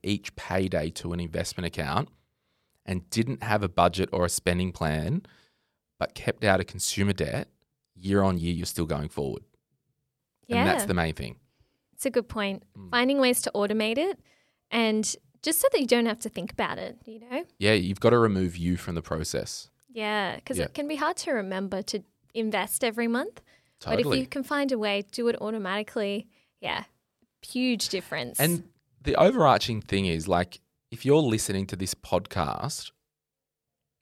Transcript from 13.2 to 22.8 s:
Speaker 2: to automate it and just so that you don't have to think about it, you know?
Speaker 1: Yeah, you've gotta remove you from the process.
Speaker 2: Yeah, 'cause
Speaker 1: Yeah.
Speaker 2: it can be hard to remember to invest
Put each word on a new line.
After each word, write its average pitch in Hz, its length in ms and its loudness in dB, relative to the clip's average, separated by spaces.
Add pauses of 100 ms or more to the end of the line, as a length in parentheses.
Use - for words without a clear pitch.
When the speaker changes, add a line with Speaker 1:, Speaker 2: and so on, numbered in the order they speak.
Speaker 2:
to - 120 -2
automate 214 440 2
it 349 220 0 (500)
and 220 460 0 (260)
just 311 180 0
so 539 120 4
that 453 80 2
you 254 60 2
don't 233 200 4
have 220 140 -2
to 220 80 -6
think - 240 -8
about - 260 -4
it, - 260 -10
you 220 160 -18
know? 247 240 -8 (140)
Speaker 1:
Yeah, - 140 4
you've 98 280 2
gotta 120 180 6
remove 95 380 2
you 87 200 0
from 87 180 -6
the 80 80 -4
process. - 680 -6 (200)
Speaker 2:
Yeah, 214 500 -4
'cause 247 180 -6
Speaker 1:
Yeah. 156 80 0
Speaker 2:
it - 80 -12
can 285 120 -4
be 302 100 -4
hard 302 220 -2
to 320 140 -4
remember 190 500 -4
to - 220 -6 (280)
invest 220 520 -2